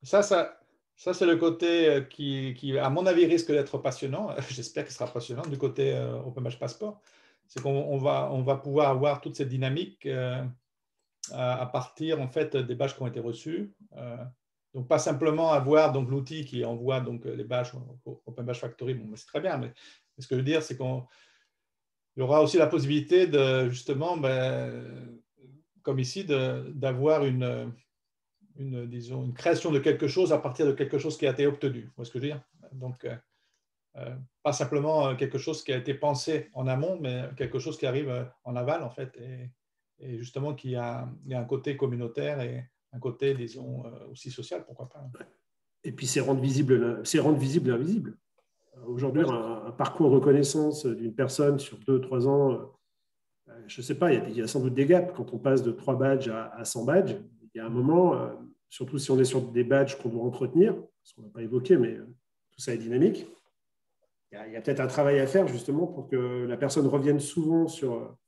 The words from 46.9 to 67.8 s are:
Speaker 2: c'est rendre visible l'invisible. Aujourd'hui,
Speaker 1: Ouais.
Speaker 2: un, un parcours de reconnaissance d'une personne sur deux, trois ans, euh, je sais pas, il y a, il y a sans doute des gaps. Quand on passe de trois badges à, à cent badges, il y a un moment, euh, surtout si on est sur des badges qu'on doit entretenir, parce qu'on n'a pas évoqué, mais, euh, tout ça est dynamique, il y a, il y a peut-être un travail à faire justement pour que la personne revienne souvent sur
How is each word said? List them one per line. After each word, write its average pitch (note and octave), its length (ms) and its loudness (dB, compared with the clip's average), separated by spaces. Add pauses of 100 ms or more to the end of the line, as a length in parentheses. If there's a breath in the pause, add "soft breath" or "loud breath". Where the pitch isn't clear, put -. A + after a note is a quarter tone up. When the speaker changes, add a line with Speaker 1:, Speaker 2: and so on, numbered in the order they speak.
Speaker 2:
c'est - 160 2
rendre C#3+ 200 4
visible C3+ 320 2
l'invisible. D#3 460 -2 (720)
Aujourd'hui, C3 360 0
Speaker 1:
Ouais. C3+ 80 2
Speaker 2:
un, A#2 340 -4
un A2+ 60 -10
parcours C#3 380 2
de C3 60 8
reconnaissance C#3+ 720 4
d'une A2+ 280 -4
personne C#3 460 2
sur - 200 -12
deux, C3 220 2
trois B2+ 260 0
ans, C#3 240 4
euh, - 1000 -12 (140)
je - 140 -14
sais C3+ 140 -6
pas, D#3+ 180 4
il A#2 60 4
y - 20 -4
a, - 80 -6
il A2 80 -8
y A#2+ 40 -2
a G#2+ 60 -2
sans C#3+ 120 -2
doute B2+ 140 0
des C#3 120 4
gaps. F3+ 300 6
Quand - 180 -8
on A#2+ 60 -6
passe C3+ 240 2
de A#2 80 0
trois C3 240 -2
badges C3 320 2
à, A2+ 260 -8
à A#2 120 -12
cent A#2 200 -6
badges, C#3+ 300 4 (380)
il - 40 -12
y A2+ 40 -10
a A2+ 40 -8
un A#2 40 -6
moment, D3+ 460 4
euh, - 140 -4 (400)
surtout C3 280 -8
si - 140 -2
on C3 80 6
est C3 60 8
sur B2+ 180 0
des A#2 200 0
badges C3+ 340 2
qu'on - 120 -4
doit A#2 140 -4
entretenir, D#3+ 520 4
parce - 400 -16
qu'on - 60 -20
n'a G#2+ 80 -20
pas A#2 140 -12
évoqué, B2 340 4
mais, A2+ 160 4
euh, A2 120 -12 (460)
tout - 80 -20
ça B2 140 -4
est A#2 60 -2
dynamique, B2+ 480 2 (1040)
il G#2+ 40 -18
y - 20 -12
a, A2 100 -14
il A2 60 -14
y - 20 -10
a A2+ 60 -8
peut-être C#3 180 0
un C3 80 0
travail C#3+ 320 4
à C3+ 80 2
faire F#3+ 200 4
justement C#3 380 -2
pour C#3+ 220 -8
que B2 380 -2
la B2 120 -4
personne C#3 300 2
revienne C#3+ 320 4
souvent D#3+ 480 2
sur A#2 500 -6 (100)